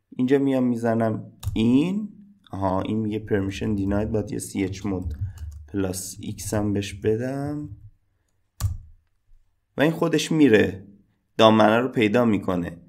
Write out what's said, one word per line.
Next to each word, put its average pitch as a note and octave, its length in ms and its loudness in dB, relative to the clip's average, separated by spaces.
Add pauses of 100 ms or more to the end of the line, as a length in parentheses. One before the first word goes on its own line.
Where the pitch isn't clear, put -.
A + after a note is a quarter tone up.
(160)
اینجا B2+ 220 2
میام C3+ 260 2
می‌زنم A2+ 680 0 (220)
این، D3+ 540 2 (420)
آها، F#2+ 320 -2
این G#2+ 160 -4
میگه G#2+ 300 -6
permission G2+ 500 -2
denied، G2+ 340 -2
باید G#2+ 200 -4
یه A2+ 60 -6
سی G2+ 260 -4
اچ F#2+ 220 -6
مود F2+ 280 -4 (540)
پلاس F#2 520 -6
ایکس - 340 -8
هم G#2 180 -2
بهش G2+ 220 -4
بدم C3+ 760 -4 (2000)
و B2+ 60 0
این D3+ 80 4
خودش E3 420 0
میره G#2+ 540 4 (500)
دامنه A2 420 8
رو C3 100 0
پیدا A#2+ 360 2
می‌کنه. F#2 640 -2